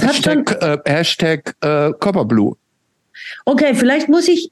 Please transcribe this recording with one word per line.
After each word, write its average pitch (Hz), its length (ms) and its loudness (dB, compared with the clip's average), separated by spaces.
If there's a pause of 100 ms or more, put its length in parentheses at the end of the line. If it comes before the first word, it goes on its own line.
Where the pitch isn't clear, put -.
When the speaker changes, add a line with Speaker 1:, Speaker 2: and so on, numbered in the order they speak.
Speaker 1:
hat 254 120 2
schon 302 320 0
Speaker 2:
Hashtag, 151 400 -2
äh, 147 40 -2
Hashtag, 160 680 -2
äh, 147 380 0
Copper 190 260 0
Blue. 107 320 0 (880)
Speaker 1:
Okay, 277 300 2
vielleicht 277 340 0
muss 339 200 2
ich, 349 240 0